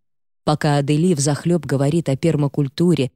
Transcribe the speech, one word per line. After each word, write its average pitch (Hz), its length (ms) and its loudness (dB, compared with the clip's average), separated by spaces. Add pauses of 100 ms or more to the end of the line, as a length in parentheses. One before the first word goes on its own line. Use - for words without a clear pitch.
(440)
Пока 147 340 0
Адели 151 360 0
взахлеб 147 540 -2
говорит 143 420 0
о 135 80 0
пермакультуре, 147 1000 0